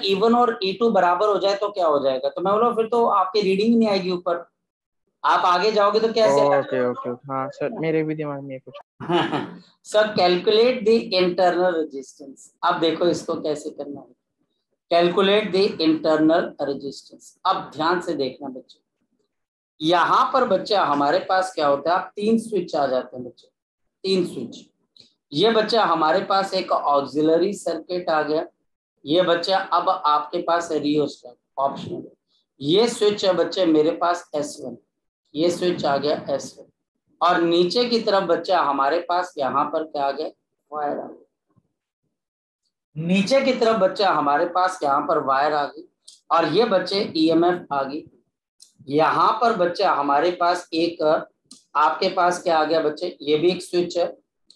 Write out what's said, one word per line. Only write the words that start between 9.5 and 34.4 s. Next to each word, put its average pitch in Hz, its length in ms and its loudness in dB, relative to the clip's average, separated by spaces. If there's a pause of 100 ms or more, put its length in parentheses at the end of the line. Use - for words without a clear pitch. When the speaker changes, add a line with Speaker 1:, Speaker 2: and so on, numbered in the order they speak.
Speaker 1:
So, 208 160 2 (140)
calculate 214 680 2
the 226 120 6 (180)
internal 180 640 2
resistance। 139 680 -10 (200)
अब 165 180 0
देखो 165 280 0
इसको 160 340 -2
कैसे 151 300 -6
करना 143 280 -14
है, 127 140 -20 (760)
calculate 190 640 2
the 190 100 2 (180)
internal 160 680 2 (140)
resistance। - 680 -10 (160)
अब 180 300 -2
ध्यान 170 240 0
से 175 160 -6
देखना 135 320 -6
बच्चों, 127 320 -18 (1000)
यहाँ 170 520 4
पर 262 160 2
बच्चा 190 360 0
हमारे 143 340 2 (100)
पास 185 260 0
क्या 151 120 0
होता 143 240 0
है, 180 60 2
आप - 200 -6
तीन 220 240 0
switch 190 360 -6
आ 143 100 0
जाते 127 300 -4
हैं 123 100 -12
बच्चे, - 220 -20 (560)
तीन 190 220 0
switch। - 300 -10 (760)
ये 185 200 2
बच्चा 220 320 2
हमारे 165 400 2
पास 196 300 -2
एक 185 180 -2
auxiliary 156 840 2
circuit 175 560 -6
आ 151 120 0
गया, 156 240 -2 (580)
ये 165 180 2
बच्चा 175 360 0
अब 175 300 -2
आपके 151 540 0
पास 170 300 -2
है 151 60 0
रियोस्टेट 147 560 -4 (240)
ऑप्शनल, - 440 -4 (580)
ये 185 280 2
switch 208 360 -2
है 185 100 2
बच्चे 170 320 0
मेरे 156 300 4
पास 175 380 -2
एस 147 260 -6